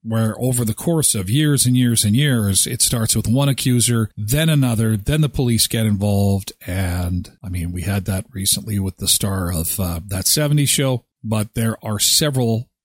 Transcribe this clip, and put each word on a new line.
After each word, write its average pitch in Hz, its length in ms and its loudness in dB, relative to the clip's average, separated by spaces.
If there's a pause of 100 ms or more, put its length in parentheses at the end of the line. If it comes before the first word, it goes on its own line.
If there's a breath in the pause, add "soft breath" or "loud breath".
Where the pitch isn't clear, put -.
where 110 360 -2
over 123 280 -2
the 110 80 -2
course 165 420 0
of 95 140 -4
years 143 360 2
and 123 120 4
years 120 260 2
and 104 100 2
years, 117 540 2
it 120 140 -4
starts 113 340 0
with 110 100 -2
one 135 220 2
accuser, 120 720 2
then 139 320 0
another, 117 480 2
then 143 240 0
the 147 80 2
police 120 360 2
get 113 200 -2
involved. 101 680 2 (160)
And, 90 760 -4
I - 60 -12
mean, 87 240 -4
we 87 120 -8
had 101 220 -2
that 92 260 -4
recently 101 460 -4
with 95 200 -4
the 98 100 -6
star 95 460 -2
of, 82 260 -4
uh, 87 260 -4
That 101 220 -4
seventies 147 420 2
Show, 131 360 0 (180)
but 107 300 -2
there 113 320 -2
are 104 140 -4
several 127 680 0 (160)